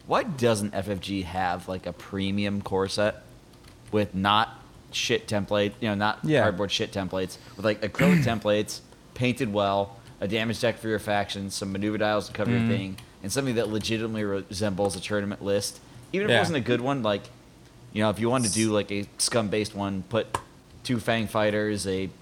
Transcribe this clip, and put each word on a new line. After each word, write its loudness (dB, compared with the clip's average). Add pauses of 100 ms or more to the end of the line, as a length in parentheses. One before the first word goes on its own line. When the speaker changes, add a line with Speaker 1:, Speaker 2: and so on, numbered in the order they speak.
Speaker 1:
Why 2
doesn't 0
F -4
F -2
G -4
have, -2
like, -6
a -8
premium -2
core 0
set 0 (680)
with 2
not 2 (320)
shit 0
template, 0
you 0
know, 0
not 0
Speaker 2:
Yeah. 4
Speaker 1:
cardboard 2
shit -2
templates, -4 (180)
with, -4
like, 2
acrylic 4
<clears throat> 0
templates, 2 (340)
painted 0
well, 0 (240)
a -2
damage 0
deck 2
for -6
your 0
faction, -2
some -6
maneuver -2
dials 0
to -14
cover 0
Speaker 2:
Mm-hmm. 2
Speaker 1:
your 2
thing, -6 (240)
and -6
something 0
that 0
legitimately -2
resembles 0
a -6
tournament -4
list? -2 (320)
Even 0
if 2
it 6
Speaker 2:
Yeah. 8
Speaker 1:
wasn't 2
a 0
good 2
one, -2
like, 0 (680)
you -2
know, 4
if 0
you 2
wanted 2
to -2
do, 2
like, 2
a -4 (120)
scum-based 0
one, -2
put 0 (560)
two 0
Fang 0
Fighters, 2
a, -2 (120)